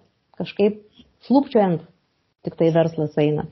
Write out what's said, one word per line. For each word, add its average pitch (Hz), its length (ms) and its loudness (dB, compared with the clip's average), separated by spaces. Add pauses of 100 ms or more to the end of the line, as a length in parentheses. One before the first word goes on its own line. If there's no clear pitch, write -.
(400)
kažkaip 202 420 -2 (420)
slupčiojant 208 640 0 (600)
tik - 140 -10
tai 165 120 2
verslas 160 460 -2
eina. 151 340 -2